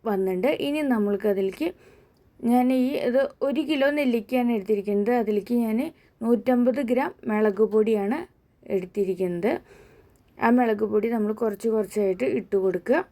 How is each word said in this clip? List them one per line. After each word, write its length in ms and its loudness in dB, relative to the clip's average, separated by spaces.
വന്നിട്ടുണ്ട്. 460 0
ഇനി 140 -2
നമ്മൾക്കതിലേക്ക് 720 0
ഞാൻ 320 2
ഈ 100 2
ഇത് 120 2
ഒരു 260 -2
കിലോ 200 2
നെല്ലിക്കയാണ് 560 0
എടുത്തിരിക്കുന്നത്. 560 0
അതിലേക്ക് 340 -2
ഞാൻ 120 -2
നൂറ്റമ്പത് 720 2
ഗ്രാം 220 0
മുളക് 340 2
പൊടിയാണ് 440 2
എടുത്തിരിക്കുന്നത്. 880 -2
ആ 120 2
മുളക് 420 2
പൊടി 240 0
നമ്മൾ 160 -2
കുറച്ച് 360 -4
കുറച്ചായിട്ട് 580 0
ഇട്ട് 180 -4
കൊടുക്കുക. 420 0